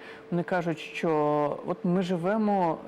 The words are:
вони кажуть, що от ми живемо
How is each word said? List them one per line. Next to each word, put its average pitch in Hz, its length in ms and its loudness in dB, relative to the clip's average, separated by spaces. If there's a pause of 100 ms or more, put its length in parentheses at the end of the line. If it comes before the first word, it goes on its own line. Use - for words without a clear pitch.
(320)
вони 175 120 0
кажуть, 170 360 0
що - 300 -4 (580)
от 180 160 -2
ми 180 180 2
живемо 185 760 2 (100)